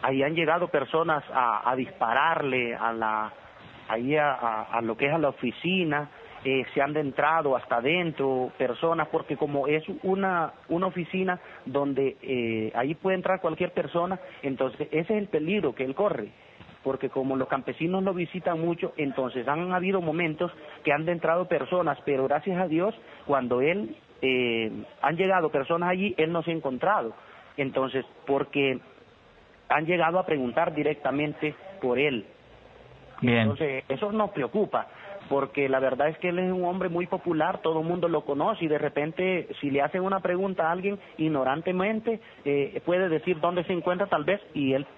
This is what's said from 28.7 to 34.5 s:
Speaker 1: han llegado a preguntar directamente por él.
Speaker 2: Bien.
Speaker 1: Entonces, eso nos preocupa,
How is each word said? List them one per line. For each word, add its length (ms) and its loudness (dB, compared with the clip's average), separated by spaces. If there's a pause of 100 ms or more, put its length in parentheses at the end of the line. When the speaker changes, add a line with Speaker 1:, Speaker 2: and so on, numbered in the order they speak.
Speaker 1:
han 160 4
llegado 340 4
a 60 0
preguntar 500 2
directamente 800 -2 (260)
por 160 2
él. 280 0 (960)
Speaker 2:
Bien. 180 6
Speaker 1:
Entonces, 480 0
eso 240 -2
nos 200 0
preocupa, 560 0 (420)